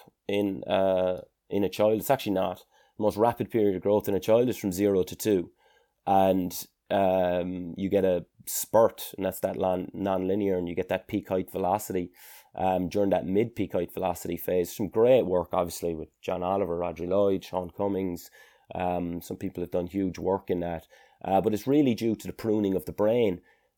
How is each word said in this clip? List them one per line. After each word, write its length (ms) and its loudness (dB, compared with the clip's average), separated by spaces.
in, 340 0
uh, 580 2
in 160 0
a 40 2
child. 300 2
It's 120 0
actually 220 0
not. 300 -2
The 60 -4
most 140 0
rapid 320 2
period 260 2
of 60 -4
growth 260 2
in 60 0
a 60 2
child 280 4
is 100 -2
from 140 -2
zero 300 2
to 140 -4
two. 340 0
And, 500 4
um, 840 0
you 140 -4
get 160 2
a 200 2
spurt, 720 2
and 80 -2
that's 140 -4
that 180 -2
lon-, 360 0
non-linear, 640 0
and 120 -4
you 60 -6
get 140 -4
that 180 -4
peak 220 -4
height 220 -2
velocity, 600 -2
um, 320 0
during 220 0
that 160 0
mid 300 0
peak 180 -6
height 180 -2
velocity 460 -6
phase. 380 -2
Some 140 -4
great 360 4
work, 260 0
obviously, 440 -2
with 140 -12
John 220 -4
Oliver, 340 -2
Rodri 320 -6
Lloyd, 340 2
Sean 280 -6
Cummings. 580 -4
Um, 460 -4
some 160 -10
people 240 -8
have 100 -8
done 160 -2
huge 300 -4
work 320 -2
in 100 0
that. 280 -6
Uh, 160 2
but 120 2
it's 140 -4
really 280 4
due 200 -2
to 120 -12
the 60 -8
pruning 420 0
of 100 -2
the 60 -10
brain. 500 2